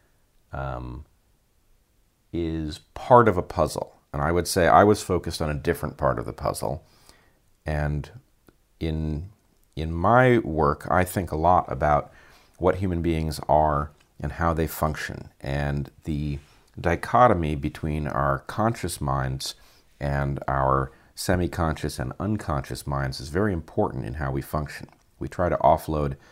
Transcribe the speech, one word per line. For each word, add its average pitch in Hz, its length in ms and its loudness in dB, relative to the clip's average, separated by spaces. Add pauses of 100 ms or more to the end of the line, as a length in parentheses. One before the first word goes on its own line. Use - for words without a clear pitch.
(520)
um, 64 520 -8 (1300)
is 80 480 -4 (140)
part 120 340 8
of 90 80 4
a 87 60 2
puzzle. - 520 -2 (180)
And 71 100 -4
I 78 100 2
would 87 160 0
say 87 180 4
I 92 180 10
was 104 180 6
focused 85 400 -4
on 76 80 0
a 73 40 -2
different 73 420 -2
part 65 220 0
of 58 60 -6
the 57 80 -8
puzzle. - 520 -6 (800)
And 73 440 -2 (720)
in, 78 500 -4 (460)
in 80 160 -4
my 117 460 4
work, 76 520 0
I 90 140 4
think 90 260 -4
a 82 60 -4
lot 85 340 2
about 73 420 0 (460)
what 87 180 2
human 90 260 -2
beings 80 460 0
are 76 420 2 (300)
and 73 120 -6
how 82 220 0
they 78 140 0
function, - 600 -4 (120)
and 71 500 -4 (140)
the 73 340 -4 (420)
dichotomy 87 760 2
between 76 500 -4
our 69 400 0
conscious 110 540 -4
minds 67 560 -4 (440)
and 69 460 -2
our 67 460 2 (240)
semi-conscious 85 840 -2
and 64 220 -6
unconscious 76 640 -4
minds 67 340 -4
is 65 80 -10
very 98 240 0
important 76 520 -2
in 57 100 -8
how 71 160 -4
we 69 100 -4
function. - 480 -6 (300)
We - 100 -8
try 87 200 -2
to 80 80 0
offload 76 600 2 (160)